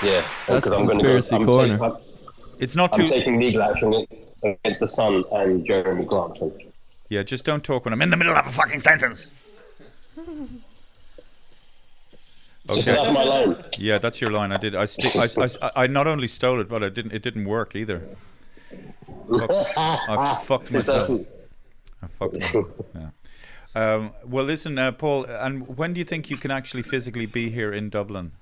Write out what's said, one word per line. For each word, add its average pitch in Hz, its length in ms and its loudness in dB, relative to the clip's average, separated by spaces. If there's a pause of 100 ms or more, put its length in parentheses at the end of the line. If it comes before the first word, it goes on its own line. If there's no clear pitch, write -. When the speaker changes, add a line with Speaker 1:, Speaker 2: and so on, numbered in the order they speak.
Speaker 1:
Yeah, 95 180 4 (240)
Speaker 2:
That's - 0 -
Speaker 1:
'cause 123 200 2
I'm 101 60 2
gonna 104 140 4
go, - 40 4
Speaker 2:
conspiracy 123 460 6
Speaker 1:
I'm 107 100 4
Speaker 2:
corner. 123 320 6
Speaker 1:
taking, 113 140 0
I'm, - 40 -10 (600)
Speaker 3:
It's 131 180 -4
not 180 160 4
Speaker 1:
I'm 208 80 4
Speaker 3:
too 160 80 6
Speaker 1:
taking 123 320 4
legal 110 220 4
action 107 440 2 (360)
against - 380 -2
The 110 80 0
Sun 98 440 2
and 95 320 2
Jeremy 92 400 2
Clarkson. 98 480 -2 (560)
Speaker 3:
Yeah, 101 140 -2
just 123 220 -6
don't 151 200 -2
talk 131 220 -2
when 113 80 -2
I'm 127 80 0
in 175 80 2
the 170 80 4
middle 170 180 2
of 147 100 2
a - 60 -10
fucking 147 280 0
sentence. 131 480 2 (880)
Speaker 1:
<laughs> 311 320 -12 (2250)
Speaker 3:
Okay. - 140 0 (140)
Speaker 1:
That's 147 160 4
my 135 100 4
line. 131 420 2 (140)
Speaker 3:
Yeah, 104 200 2
that's 117 220 -2
your 110 120 0
line. 104 180 0
I 98 60 -2
did. 101 180 -4
I 98 120 0
sti-, - 280 -2
I, 120 140 2 (340)
I, 127 220 0
I - 20 4
not 139 220 2
only 143 180 0
stole 127 340 0
it, 98 80 -4
but 110 140 -2
I 98 60 0
didn't. 110 240 -6
It 107 100 -6
didn't 110 220 -4
work 107 320 -2
either. 101 260 -4 (1300)
Fuck, 113 200 2
Speaker 1:
<laughs> 190 260 2
Speaker 3:
I 143 680 0
fucked 131 220 0
Speaker 1:
It 120 60 -8
Speaker 3:
myself. 123 260 2
Speaker 1:
doesn't. 107 300 0 (760)
Speaker 3:
I 92 60 -14
fucked - 260 -6
myself. - 300 0 (280)
Yeah. 80 180 -12 (680)
Um, 110 340 0 (140)
well, 131 200 -2
listen, 156 360 -4
uh, 131 100 2
Paul. 139 360 -2
And 127 520 -6
when 170 140 -4
do 175 80 -4
you 165 40 -4
think 160 240 -8
you 135 80 -6
can 135 140 -6
actually 131 320 -6
physically 117 440 -4
be 117 240 -4
here 110 220 -4
in 104 160 -6
Dublin? 101 540 -6